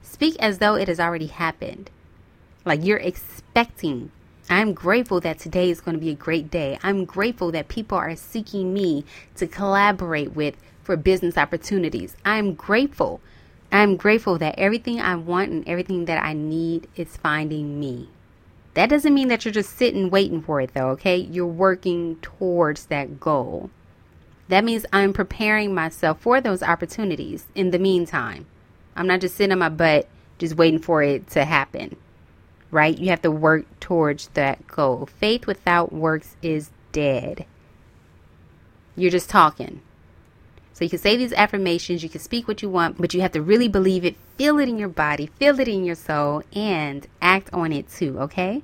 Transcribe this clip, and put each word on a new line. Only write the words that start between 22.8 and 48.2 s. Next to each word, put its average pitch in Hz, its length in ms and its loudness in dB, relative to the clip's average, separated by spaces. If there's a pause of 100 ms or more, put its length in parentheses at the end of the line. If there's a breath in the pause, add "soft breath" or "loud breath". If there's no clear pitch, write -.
that 143 340 -6
goal. 139 500 -2 (760)
That 190 160 4
means 226 280 -2
I'm 196 200 4
preparing 208 640 0
myself 160 460 0
for 247 200 4
those 202 220 -2
opportunities - 920 -4
in 185 160 2
the 175 80 2
meantime. 165 680 0 (500)
I'm 175 100 -2
not 180 140 2
just 185 160 -4
sitting 196 160 2
on 185 60 2
my 170 100 2
butt 156 400 4 (300 soft breath)
just 160 180 -4
waiting 165 220 6
for 160 240 2
it 143 280 0
to 143 140 2
happen, - 520 -2 (720)
right? 156 260 4
You 185 140 -2
have 170 120 0
to 165 80 2
work 156 360 2 (140)
towards 151 480 -2
that 139 380 -2
goal. 135 400 -2
Faith 220 400 -2
without 175 460 0
works 156 480 -4
is 156 300 -4 (220)
dead. 143 520 -2 (1500)
You're 180 140 2
just 175 180 0
talking. - 540 2 (960)
So 170 60 0
you 170 60 -2
can 175 100 -4
say 208 160 4
these 247 160 -2
affirmations, 180 720 0
you 160 40 -10
can - 120 -10
speak 233 260 -6
what 214 160 -6
you 202 80 -4
want, 170 300 0
but 175 120 0
you 180 80 0
have 185 120 0
to 156 100 -2
really 220 240 4
believe 190 380 2
it, 175 100 0 (220)
feel 294 240 4
it 269 80 2
in 226 100 -4
your 202 100 -4
body, 151 380 -2
feel 277 320 4
it 262 80 2
in 196 180 -2
your 170 120 -2
soul, 147 560 -2
and 156 520 -4 (160)
act 190 320 2
on 165 200 -2
it 143 180 -6
too, 143 300 -4